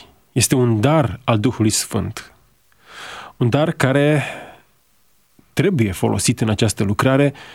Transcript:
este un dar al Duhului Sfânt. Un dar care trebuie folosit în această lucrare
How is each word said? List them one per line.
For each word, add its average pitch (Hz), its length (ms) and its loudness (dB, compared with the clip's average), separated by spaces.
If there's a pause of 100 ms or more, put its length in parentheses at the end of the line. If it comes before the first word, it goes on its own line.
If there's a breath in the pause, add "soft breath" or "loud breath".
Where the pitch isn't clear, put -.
(320)
este 131 240 0
un 117 260 2
dar 135 420 2
al 113 160 2
Duhului 110 300 0
Sfânt. - 640 -6 (1040 loud breath)
Un 123 120 0
dar 151 220 0
care 143 520 2 (1300 loud breath)
trebuie 135 380 0
folosit 110 500 -2
în 110 80 0
această 107 340 0
lucrare 135 500 2 (220 loud breath)